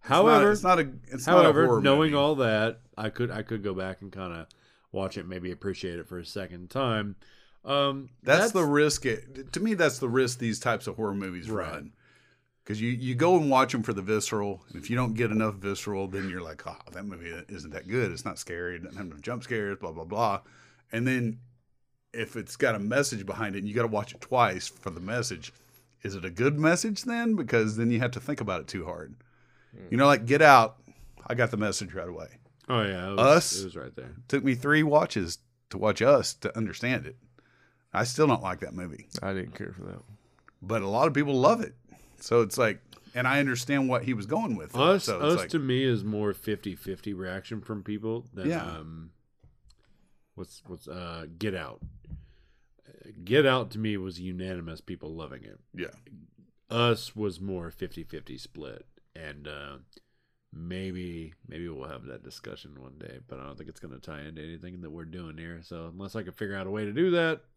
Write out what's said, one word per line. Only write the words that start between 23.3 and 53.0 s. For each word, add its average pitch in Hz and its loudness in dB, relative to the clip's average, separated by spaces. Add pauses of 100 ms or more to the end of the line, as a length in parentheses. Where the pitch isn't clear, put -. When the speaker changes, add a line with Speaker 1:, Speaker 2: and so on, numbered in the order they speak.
Speaker 1:
it, 101 -6
and 101 -6
you 104 -6
gotta 117 2
watch 104 -2
it - -18
twice 107 2
for - -10
the 85 -10
message, 95 -6 (520)
is 98 -8
it 90 -8
a 92 -6
good 127 2
message 175 2
then? 233 0
Because 113 2
then 117 2
you 117 2
have 123 0
to 123 -8
think 147 -6
about 92 -2
it 69 -12
too 90 -8
hard. 82 -10 (600)
Speaker 3:
Hmm. 92 -18
Speaker 1:
You 110 2
know, 135 8
like, 127 6
Get 139 6
Out, 131 10 (500)
I 123 -2
got 117 2
the 110 -4
message 104 -2
right 92 -6
away. 80 -12 (300)
Speaker 2:
Oh, 123 2
yeah. 95 -2
It 101 -2
was, 101 0
Speaker 1:
Us? 135 6
Speaker 2:
it 98 -6
was 87 -12
right 65 -14
there. - -14 (120)
Speaker 1:
Took 139 2
me 131 4
three 143 4
watches 147 2 (320)
to - -8
watch 104 2
Us 127 4
to - -8
understand 113 -4
it. - -14 (760)
I 110 2
still 151 2
don't 120 4
like 90 -6
that 92 -10
movie. 85 -12 (140)
Speaker 3:
I 98 -4
didn't 90 -6
care - -10
for 90 -14
that. - -14 (640)
Speaker 1:
But 107 0
a 98 -4
lot 120 4
of 156 2
people 143 2
love 208 6
it. - -8 (420)
So 117 4
it's 104 0
like, 110 2 (320)
and 123 -2
I 135 4
understand 139 0
what 127 0
he 127 0
was 104 -4
going 147 -2
with. 80 -10
Speaker 2:
Us, 170 6
Speaker 1:
So 104 -2
it's 90 -2
Speaker 2:
Us 170 4
Speaker 1:
like - -2
Speaker 2:
to 165 0
me 131 0
is 120 2
more 104 0
fifty-fifty 98 -6
reaction 95 -8
from 107 -8
people 110 -6
than, 101 -4
Speaker 1:
Yeah. 165 -4
Speaker 2:
um, 80 -12 (1200)
what's, - -16
what's, - -16
uh, 85 -12 (100)
Get 101 -4
Out. 73 -10 (1040)
Uh, - -20 (140)